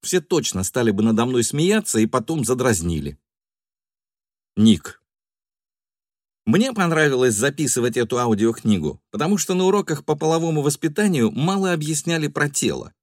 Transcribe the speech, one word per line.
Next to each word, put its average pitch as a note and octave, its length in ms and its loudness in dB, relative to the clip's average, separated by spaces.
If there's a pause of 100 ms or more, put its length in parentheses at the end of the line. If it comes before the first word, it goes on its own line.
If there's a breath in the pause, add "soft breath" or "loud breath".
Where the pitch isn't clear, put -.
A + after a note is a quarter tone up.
Все - 180 -2
точно C#3 440 -2
стали A#2 280 0
бы G2+ 120 0
надо A2+ 220 2
мной B2 180 0
смеяться F3 560 0
и A2 60 4
потом B2+ 380 -2
задразнили. E2+ 720 -2 (1400)
Ник. G#2+ 440 2 (1400)
Мне A3 280 2
понравилось D3+ 600 2
записывать B2 600 -2
эту B2 220 -2
аудиокнигу, A2 840 0 (100)
потому E3+ 260 0
что F3+ 160 -2
на F#3 100 0
уроках F#3 400 0
по D#3 120 -2
половому D#3+ 460 0
воспитанию D3+ 680 0
мало F#3 400 0
объясняли D#3+ 560 -2
про D3 220 -2
тело. A#2 540 -4